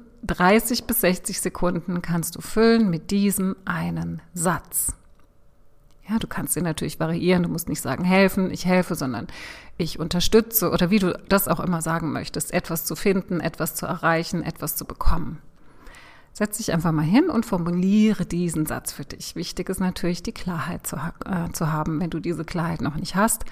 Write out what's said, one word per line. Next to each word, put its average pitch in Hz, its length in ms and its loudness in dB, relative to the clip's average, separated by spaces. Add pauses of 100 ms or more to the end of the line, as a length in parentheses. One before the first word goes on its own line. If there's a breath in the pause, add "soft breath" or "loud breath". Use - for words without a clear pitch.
(220)
dreißig 214 600 4
bis - 160 -2
sechzig 185 400 0
Sekunden 175 600 -2
kannst 170 340 -2
du - 40 -10
füllen 226 500 4
mit 160 200 -4
diesem 196 540 2
einen 165 560 -4 (140)
Satz. - 600 -2 (1120)
Ja, 220 100 0
du - 80 -2
kannst - 300 -4
ihn 156 80 -2
natürlich 160 340 -4
variieren, 175 460 2
du 175 40 0
musst 160 200 -4
nicht - 120 -4
sagen, 135 240 -4
"helfen", 185 460 4
"ich - 160 -6
helfe", 180 300 2
sondern 127 320 -6 (500 loud breath)
"ich 160 200 -4
unterstütze" 175 720 4
oder 170 200 2
wie 214 80 4
du 185 200 0 (100)
das 196 180 2
auch - 140 0
immer 170 200 -2
sagen 160 320 -2
möchtest, 147 400 -6
etwas 156 320 -4
zu 156 120 -6
finden, 190 440 0
etwas 165 360 -4
zu - 100 -6
erreichen, 165 560 -2
etwas - 340 -6
zu - 80 -8
bekommen. - 560 4 (920 loud breath)
Setz 208 260 -4
dich - 140 -2
einfach 165 200 2
mal 156 100 2
hin 226 260 4
und 233 180 0
formuliere 185 800 2
diesen 170 400 -2
Satz - 260 -6
für - 120 -12
dich. - 320 -12
Wichtig 175 320 -6
ist 185 120 -6
natürlich, 180 420 0
die 226 100 -6
Klarheit 165 540 -6
zu - 160 -6
ha-, 170 120 -6 (100)
äh, 170 280 -2
zu 156 200 -2
haben. 156 280 -2
Wenn 170 100 -2
du 160 100 -4
diese 170 240 -4
Klarheit 165 360 -4
noch 151 160 -4
nicht 165 180 -6
hast, 208 380 2